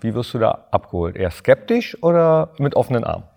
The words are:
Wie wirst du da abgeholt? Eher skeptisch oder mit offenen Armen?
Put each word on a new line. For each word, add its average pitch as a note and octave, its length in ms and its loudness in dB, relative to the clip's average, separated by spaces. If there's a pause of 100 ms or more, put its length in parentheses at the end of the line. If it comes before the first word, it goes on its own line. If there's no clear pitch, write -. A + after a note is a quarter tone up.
Wie A2+ 140 -4
wirst A#2+ 180 -6
du A#2+ 60 -4
da - 320 0
abgeholt? F2 440 -2
Eher F#2 140 -2
skeptisch - 720 0
oder E3 560 2
mit C#3 180 -2
offenen A#2+ 280 0
Armen? - 200 -6 (140)